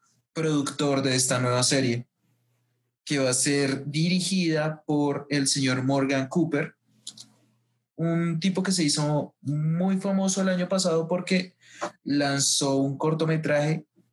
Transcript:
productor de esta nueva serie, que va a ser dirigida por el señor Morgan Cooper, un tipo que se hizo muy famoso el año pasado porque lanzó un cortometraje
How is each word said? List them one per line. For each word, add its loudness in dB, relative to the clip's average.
productor 0
de 0
esta 0
nueva 0
serie, 0
que -2
va 2
a 0
ser 0
dirigida 0
por 0
el 0
señor 0
Morgan 0
Cooper, -2
un 0
tipo 0
que -2
se 0
hizo 0
muy 0
famoso 0
el 2
año 0
pasado 0
porque -2
lanzó 0
un 0
cortometraje 0